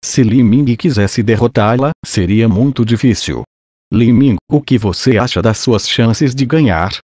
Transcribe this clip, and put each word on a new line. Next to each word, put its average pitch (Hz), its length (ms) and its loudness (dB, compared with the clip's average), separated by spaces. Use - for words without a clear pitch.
Se - 160 -2
Li 120 220 2
Ming 120 320 2
quisesse 113 480 -2
derrotá-la, 117 640 0
seria 107 420 0
muito 120 380 0
difícil. 107 560 -2
"Li 117 220 2
Ming, 127 220 2
o 147 140 0
que 135 160 0
você 107 400 0
acha 110 240 -2
das 110 160 0
suas 113 320 -2
chances 123 460 0
de 135 100 0
ganhar?" 113 460 0